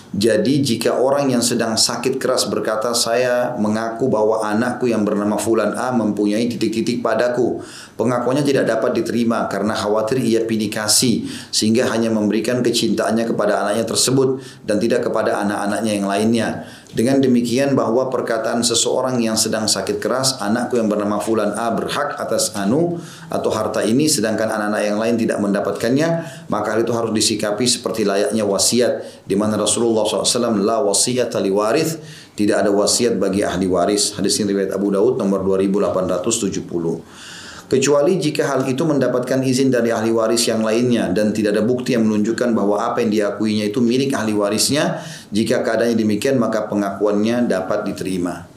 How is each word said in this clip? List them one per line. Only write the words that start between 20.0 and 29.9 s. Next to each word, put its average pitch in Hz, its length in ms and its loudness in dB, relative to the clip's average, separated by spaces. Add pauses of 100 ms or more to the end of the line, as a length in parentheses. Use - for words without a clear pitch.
"Anakku 120 400 -2
yang 110 80 2
bernama 104 320 0
Fulan 107 400 0
A 113 160 -2
berhak - 480 -4
atas - 320 -2
anu 127 480 0 (240)
atau - 240 -2
harta 107 320 -2
ini," 120 240 2
sedangkan 110 400 0
anak-anak 104 400 -2
yang 104 160 0
lain 113 160 0
tidak 107 240 -2
mendapatkannya, 101 640 0 (380)
maka 107 240 -2
hal 113 160 0
itu 120 80 -2
harus 113 160 -2
disikapi 107 560 0
seperti 101 400 -2
layaknya 104 400 0
wasiat, 104 800 0
di 95 80 -2
mana 104 240 0
Rasulullah 110 480 2